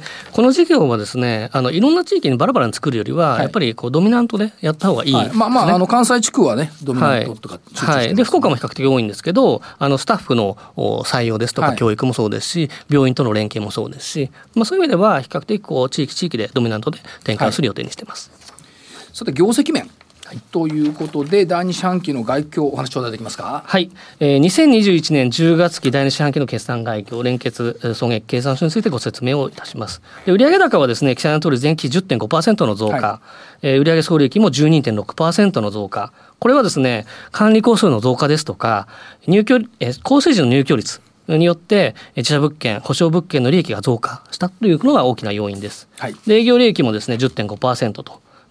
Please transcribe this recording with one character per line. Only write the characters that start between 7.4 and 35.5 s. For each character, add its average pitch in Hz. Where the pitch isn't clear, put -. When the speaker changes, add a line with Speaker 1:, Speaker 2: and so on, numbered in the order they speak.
Speaker 2:
か -
Speaker 1:
は -
い。 -
Speaker 2:
集 -
中 -
し -
て -
ま 160
す 139
ね。 120
Speaker 1:
は 156
い。 196
で、 240
福 359
岡 220
も 131
比 120
較 120
的 131
多 135
い 117
ん 107
で 101
す -
け 170
ど、 202
あ 139
の、 139
ス -
タ 226
ッ 190
フ -
の、 104
お、 110
採 123
用 110
で 120
す -
と 131
か、 151
Speaker 2:
は 131
い。 -
Speaker 1:
教 113
育 107
も 127
そ 113
う -
で 110
す -
し、 160
病 139
院 127
と 147
の 113
連 107
携 107
も 98
そ 113
う -
で 131
す -
し、 143
ま 226
あ、 220
そ 359
う -
い 381
う -
意 320
味 269
で 190
は、 175
比 -
較 -
的 214
こ 139
う、 131
地 156
域 127
地 -
域 131
で 104
ド 127
ミ 117
ナ 107
ン 104
ト 151
で -
展 110
開 107
す 170
る 131
予 98
定 -
に -
し -
て -
ま -
す。 -
Speaker 2:
は -
い。 -
さ -
て、 143
業 165
績 285
面。 -
Speaker 1:
は -
い。 113
Speaker 2:
と 165
い 151
う 151
こ 156
と 147
で、 190
第 175
二 180
四 -
半 185
期 156
の 123
概 135
況 151
を 135
お 135
話 135
頂 135
戴 120
で 110
き 117
ま 110
す -
か？ 135
Speaker 1:
は 190
い。 175
え 143
ー、 -
二 156
千 302
二 220
十 202
一 160
年 131
十 165
月 175
期 131
第 139
二 135
四 151
半 143
期 151
の 139
決 113
算 117
概 107
況、 120
連 123
結、 120
え 123
ー、 113
損 120
益 107
計 123
算 131
書 165
に 156
つ 226
い -
て 214
ご 131
説 -
明 135
を 143
い -
た -
し -
ま 107
す。 -
で、 185
売 190
上 302
高 277
は 139
で 117
す -
ね、 131
記 -
載 151
の 156
通 165
り 127
前 151
期 156
十 170
点 160
五 110
パ 165
ー 165
セ 226
ン 202
ト 175
の 107
増 107
加。 147
Speaker 2:
は 110
い。 151
Speaker 1:
え 135
ー、 139
売 -
上 160
総 160
利 143
益 202
も 208
十 147
二 156
点 113
六 101
パ 165
ー 170
セ 208
ン 196